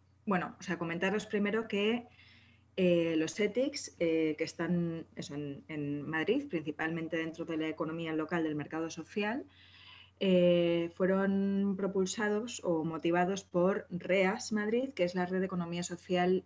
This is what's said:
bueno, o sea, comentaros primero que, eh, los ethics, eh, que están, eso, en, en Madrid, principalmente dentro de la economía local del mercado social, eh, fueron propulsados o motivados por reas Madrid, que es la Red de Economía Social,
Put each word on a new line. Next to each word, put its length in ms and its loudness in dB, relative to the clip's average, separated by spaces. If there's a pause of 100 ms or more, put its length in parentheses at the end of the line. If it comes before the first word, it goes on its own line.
(240)
bueno, 340 0
o 40 -16
sea, 160 -4
comentaros 480 -2
primero 400 0
que, 400 0 (720)
eh, 400 4
los 240 0
ethics, 580 -2
eh, 400 2
que 60 -2
están, 640 -2 (100)
eso, 180 -10
en, 320 -8
en 360 -4
Madrid, 460 -2
principalmente 680 -4
dentro 280 -4
de 120 -6
la 120 -2
economía 440 -6
local 320 -2
del 100 -2
mercado 360 -6
social, 540 -4 (720)
eh, 760 4
fueron 840 2
propulsados 880 0
o 200 2
motivados 600 0
por 460 2
reas 600 0
Madrid, 440 0
que 100 2
es 100 -2
la 120 0
Red 140 -2
de 40 2
Economía 380 -4
Social, 640 0